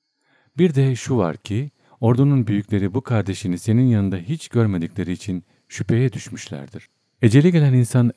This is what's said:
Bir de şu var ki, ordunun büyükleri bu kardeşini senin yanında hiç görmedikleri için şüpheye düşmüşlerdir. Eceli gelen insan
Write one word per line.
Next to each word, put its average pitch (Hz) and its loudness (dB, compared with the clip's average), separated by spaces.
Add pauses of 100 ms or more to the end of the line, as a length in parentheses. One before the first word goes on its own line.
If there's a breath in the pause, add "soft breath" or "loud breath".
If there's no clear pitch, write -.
(580)
Bir 170 2
de 135 2
şu 135 -4
var 85 0
ki, 131 -6 (300 soft breath)
ordunun 123 2
büyükleri 101 -2
bu - -4
kardeşini 92 -4
senin 120 2
yanında 101 2
hiç 113 -10
görmedikleri 92 -2
için 90 -8 (240)
şüpheye 117 -2
düşmüşlerdir. - -14 (340)
Eceli 139 6
gelen 147 4
insan 123 2